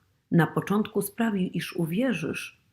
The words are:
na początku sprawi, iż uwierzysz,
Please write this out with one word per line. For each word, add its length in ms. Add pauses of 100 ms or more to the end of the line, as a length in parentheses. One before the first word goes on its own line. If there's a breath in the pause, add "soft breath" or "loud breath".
(320)
na 160
początku 540
sprawi, 560
iż 160
uwierzysz, 880 (120)